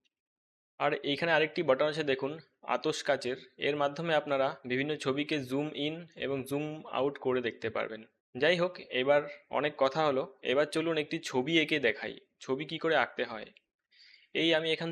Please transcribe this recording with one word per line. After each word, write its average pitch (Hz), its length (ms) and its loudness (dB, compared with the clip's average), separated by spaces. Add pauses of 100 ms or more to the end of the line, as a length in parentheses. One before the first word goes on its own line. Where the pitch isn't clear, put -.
(800)
আর 147 120 2 (180)
এইখানে 165 260 0
আরেকটি 156 320 2
বাটন 135 240 6
আছে 156 200 -2
দেখুন 135 200 -2 (420)
আতশ - 240 0 (100)
কাচের, 131 300 0 (280)
এর 143 100 2
মাধ্যমে 147 440 0
আপনারা 135 280 2 (220)
বিভিন্ন 139 220 0 (120)
ছবিকে 147 320 0 (140)
জুম 147 180 0 (180)
ইন 156 80 -4 (300)
এবং 135 120 -2 (140)
জুম 143 140 -2 (340)
আউট 139 160 0 (100)
করে 127 220 2
দেখতে 113 300 -4
পারবেন। 110 260 -4 (320)
যাই 151 280 4
হোক, 180 100 0 (280)
এবার 143 220 4 (360)
অনেক 147 140 0 (100)
কথা 135 260 2
হলো, 135 140 2 (280)
এবার 143 240 4
চলুন 160 240 0
একটি 151 180 -4 (140)
ছবি 135 220 0 (100)
এঁকে 147 240 0
দেখাই 110 280 -2 (260)
ছবি 135 300 -4
কী 160 80 -6
করে 160 240 2
আঁকতে 120 280 -2
হয়। 107 180 -10 (840)
এই 160 140 2 (100)
আমি 160 160 -2
এখান 165 180 -4